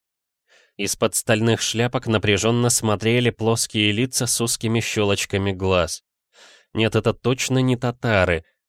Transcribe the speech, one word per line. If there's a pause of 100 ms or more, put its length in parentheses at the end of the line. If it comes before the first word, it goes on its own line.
(800)
Из-под
стальных
шляпок
напряжённо
смотрели
плоские
лица
с
узкими
щёлочками
глаз. (680)
"Нет,
это
точно
не
татары", — (240)